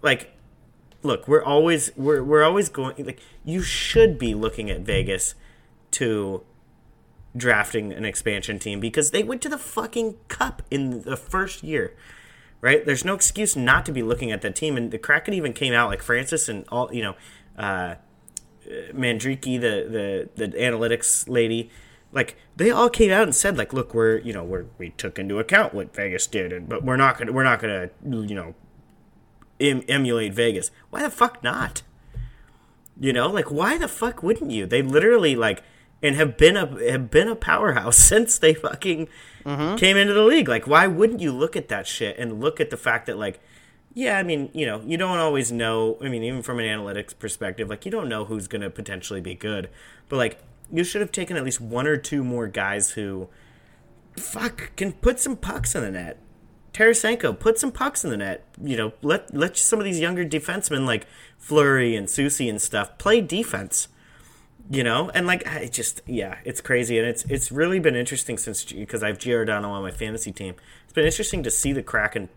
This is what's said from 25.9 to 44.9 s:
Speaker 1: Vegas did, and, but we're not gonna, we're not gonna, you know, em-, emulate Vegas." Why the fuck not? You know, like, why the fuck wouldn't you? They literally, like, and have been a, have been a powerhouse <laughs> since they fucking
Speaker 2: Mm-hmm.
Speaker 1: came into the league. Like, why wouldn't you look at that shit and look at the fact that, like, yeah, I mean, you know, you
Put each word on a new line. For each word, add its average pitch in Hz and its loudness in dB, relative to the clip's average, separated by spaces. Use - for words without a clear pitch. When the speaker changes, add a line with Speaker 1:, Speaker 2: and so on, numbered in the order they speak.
Speaker 1:
Vegas 95 -2
did, 92 -4
and, 87 -10
but - -4
we're 127 2
not 131 6
gonna, 117 -6
we're 131 2
not 120 4
gonna, 95 -4
you 110 -4
know, 82 -8
em-, 135 2
emulate 120 2
Vegas." 110 0
Why - -6
the 294 -2
fuck - 0
not? - -4
You 131 0
know, 123 2
like, 190 -2
why 185 0
the 320 -2
fuck - -4
wouldn't 233 0
you? 104 -2
They 120 2
literally, 156 6
like, 113 0
and 143 2
have 147 2
been 175 8
a, 127 -2
have 131 -2
been 180 6
a 226 -2
powerhouse 120 2
<laughs> - 10
since 220 4
they 160 6
fucking 156 -4
Speaker 2:
Mm-hmm. 147 -2
Speaker 1:
came 190 6
into 202 4
the 208 6
league. 254 8
Like, 113 0
why 160 8
wouldn't 202 4
you 151 0
look 139 -2
at - -6
that 101 -6
shit 104 -4
and 113 -6
look 156 -2
at 147 0
the 123 -8
fact 117 -2
that, 107 -6
like, 104 -6
yeah, 233 0
I - 0
mean, 151 -2
you 156 -2
know, 110 -6
you 160 -4